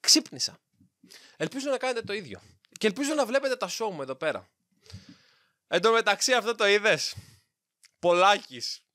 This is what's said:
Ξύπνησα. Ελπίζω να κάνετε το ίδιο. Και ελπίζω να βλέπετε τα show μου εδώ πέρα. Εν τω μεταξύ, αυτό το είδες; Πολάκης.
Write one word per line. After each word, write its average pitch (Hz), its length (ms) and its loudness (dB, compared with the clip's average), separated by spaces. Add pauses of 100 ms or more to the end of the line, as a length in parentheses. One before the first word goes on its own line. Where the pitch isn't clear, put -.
Ξύπνησα. - 580 0 (760)
Ελπίζω 262 340 -6
να 262 60 -2
κάνετε 247 260 -4
το 202 100 -10
ίδιο. 170 280 -10 (380)
Και - 80 -2
ελπίζω 277 280 0
να 294 120 2
βλέπετε 262 300 -2
τα 202 120 -6
show 214 220 -6
μου 156 120 -10
εδώ 131 120 -8
πέρα. 131 360 -6 (1160)
Εν 180 140 0
τω 226 120 4
μεταξύ, 220 400 2
αυτό 233 220 0
το 226 120 0
είδες; 202 480 2 (840)
Πολάκης. 175 880 2 (100)